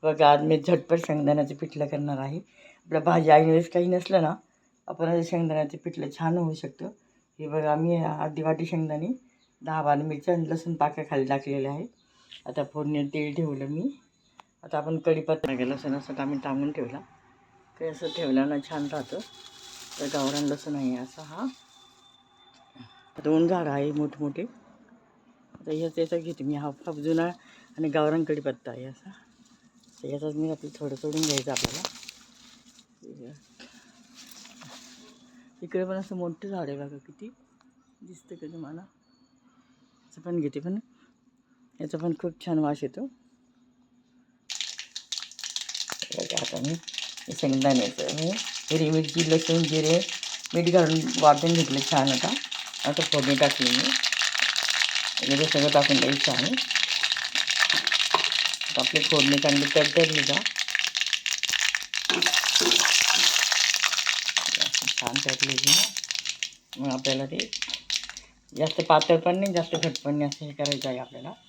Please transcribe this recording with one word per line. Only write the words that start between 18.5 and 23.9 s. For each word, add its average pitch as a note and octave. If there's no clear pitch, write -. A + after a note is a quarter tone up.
छान D3
राहतं. D3
तर C#3+
गावरान C#3+
लसूण D3
आहे B2+
असा C3
हा. D#3+
दोन D#3+
झाडं E3+
आहे C#3+